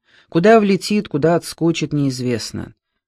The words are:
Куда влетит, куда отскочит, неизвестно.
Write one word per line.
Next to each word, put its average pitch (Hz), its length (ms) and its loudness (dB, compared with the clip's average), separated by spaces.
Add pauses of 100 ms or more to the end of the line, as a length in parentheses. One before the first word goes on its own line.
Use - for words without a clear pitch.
(300)
Куда 208 320 4
влетит, 202 480 0
куда 156 260 0
отскочит, 160 560 -2
неизвестно. 123 840 -4 (320)